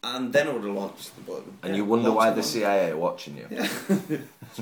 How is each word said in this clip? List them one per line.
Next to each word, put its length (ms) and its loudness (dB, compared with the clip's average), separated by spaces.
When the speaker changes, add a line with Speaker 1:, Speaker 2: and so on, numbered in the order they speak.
Speaker 1:
and 300 -4
then 140 6
I 40 -2
would 120 -4
have 100 -2
launched 420 -6
the 60 -18
button. 400 -12
Speaker 2:
And 120 -2
Speaker 1:
Yeah, 40 0
Speaker 2:
you 80 2
wonder 240 4
Speaker 1:
launched 80 4
Speaker 2:
why 140 6
Speaker 1:
the 60 0
Speaker 2:
the 40 0
Speaker 1:
button. 100 -2
Speaker 2:
C 140 0
I 100 4
A 60 0
are 40 -4
watching 400 -4
you. 140 -14
Speaker 1:
Yeah. 160 -2
<laughs> 760 -2